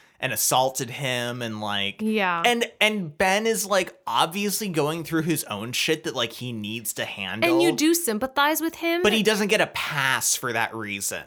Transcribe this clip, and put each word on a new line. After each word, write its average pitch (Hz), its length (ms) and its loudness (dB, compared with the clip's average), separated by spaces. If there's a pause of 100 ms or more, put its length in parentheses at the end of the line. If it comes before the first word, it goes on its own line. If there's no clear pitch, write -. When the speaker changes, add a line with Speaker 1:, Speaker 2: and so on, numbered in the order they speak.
(200)
Speaker 1:
and 131 120 0
assaulted 131 580 2
him 123 520 -4
and, 110 180 -4
like, 101 400 -2
Speaker 2:
Yeah. 202 440 0
Speaker 1:
and, 233 260 2 (100)
and 208 360 0
Ben 202 300 2
is, 214 200 0
like, 190 280 0 (120)
obviously 190 640 0
going 156 360 0
through 160 180 0
his 151 220 0
own 107 280 -6
shit 160 320 0
that, 147 100 -4
like, 120 200 -2
he 123 180 -8
needs 110 420 -6
to 120 100 -4
handle. 101 460 -2
Speaker 2:
And 339 120 4
you 339 100 4
do 311 220 4
sympathize 285 680 0
with 330 160 -4
him. 339 260 0
Speaker 1:
But 208 100 4
he 220 100 2
doesn't 202 260 2
get 208 120 4
a 160 80 2
pass 135 680 0
for 123 160 -4
that 110 220 0
reason. 101 520 -6